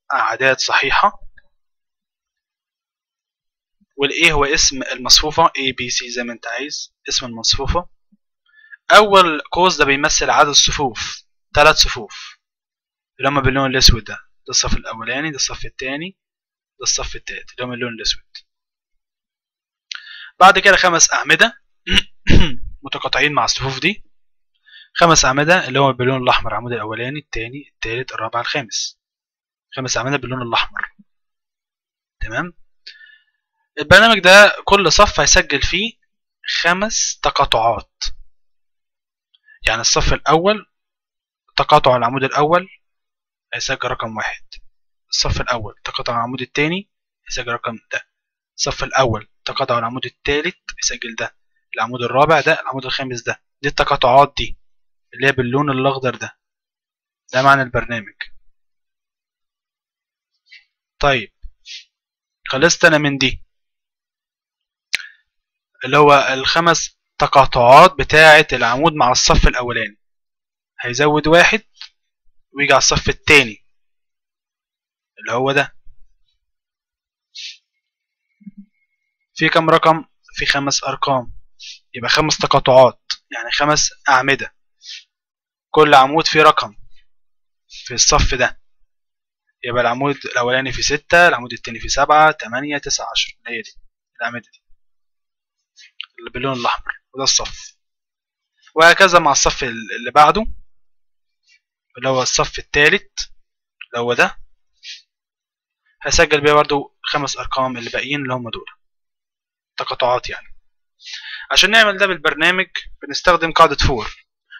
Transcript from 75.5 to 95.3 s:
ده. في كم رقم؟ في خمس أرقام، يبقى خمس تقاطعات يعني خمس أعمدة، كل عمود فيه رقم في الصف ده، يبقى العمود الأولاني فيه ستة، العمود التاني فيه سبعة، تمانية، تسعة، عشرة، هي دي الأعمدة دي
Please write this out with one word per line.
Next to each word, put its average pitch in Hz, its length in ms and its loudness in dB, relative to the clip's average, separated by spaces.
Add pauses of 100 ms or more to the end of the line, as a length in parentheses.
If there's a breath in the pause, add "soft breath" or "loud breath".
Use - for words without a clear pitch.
ده. 139 240 -2 (3500 loud breath)
في 160 140 0
كم 165 200 0
رقم؟ 160 360 2 (280)
في 147 120 -8
خمس 139 380 -2
أرقام، 131 520 -4 (580 loud breath)
يبقى 120 160 -8
خمس 151 280 0
تقاطعات 131 720 4 (200)
يعني - 200 -12
خمس 147 380 0 (200)
أعمدة، 131 460 0 (1120 loud breath)
كل 151 260 4
عمود 139 320 4
فيه 156 160 2
رقم 180 320 2 (920)
في - 260 -16
الصف 139 400 2
ده، 123 280 -4 (1000)
يبقى 120 180 -4
العمود 131 340 -2
الأولاني 127 560 -4
فيه 117 100 -8
ستة، 170 460 2
العمود 123 260 -4
التاني 117 260 -14
فيه 113 80 -10
سبعة، 151 440 2
تمانية، 139 460 -8
تسعة، 127 340 -8
عشرة، - 220 -6 (140)
هي 117 140 -10
دي - 100 -18 (480)
الأعمدة 120 320 -10
دي - 120 -20 (1600 soft breath)